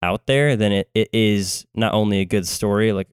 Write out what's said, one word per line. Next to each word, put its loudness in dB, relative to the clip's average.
out -4
there, 2
then 2
it, -2
it 0
is 0
not -2
only 0
a 0
good -2
story, 0
like -6